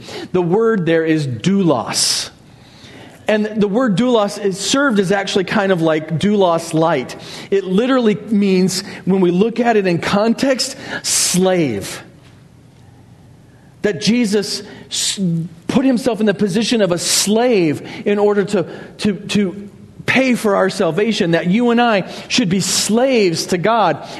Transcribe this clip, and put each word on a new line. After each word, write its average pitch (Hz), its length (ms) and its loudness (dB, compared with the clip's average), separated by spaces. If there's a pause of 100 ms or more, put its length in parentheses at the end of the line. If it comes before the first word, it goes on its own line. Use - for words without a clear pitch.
(320)
The 180 100 2
word 202 440 2
there 165 180 2
is 156 220 0
doulos. 135 1040 0 (960)
And 214 160 2
the 214 240 0
word 214 280 2
doulos 214 460 0
is 196 160 -2
served 269 400 0
as 190 140 0
actually 196 320 0
kind 196 260 0
of 170 120 2
like 160 360 0
doulos 180 540 2
light. 160 440 0 (340)
It 196 140 0
literally 220 500 2
means, 190 680 0 (220)
when 190 160 2
we 180 100 4
look 220 300 2
at 233 160 2
it 190 100 2
in 170 140 2
context, 233 760 0 (280)
slave. 175 1000 0 (1800)
That 196 180 -2
Jesus 214 640 0 (260)
s-, - 300 -4 (480)
put 262 160 2
himself 240 340 0
in 220 80 2
the 196 80 2
position 208 480 0
of 180 80 2
a 175 80 2
slave 202 840 2 (220)
in 208 140 2
order 208 260 2
to, - 540 -4
to, 208 160 0
to - 560 -4 (360)
pay 254 280 2
for 196 220 0
our 190 140 2
salvation, 190 640 0
that 165 140 0
you 233 240 2
and 233 100 2
I 220 300 0 (180)
should 240 200 0
be 190 100 0
slaves 214 880 0
to 185 120 -2
God. 185 460 0 (160)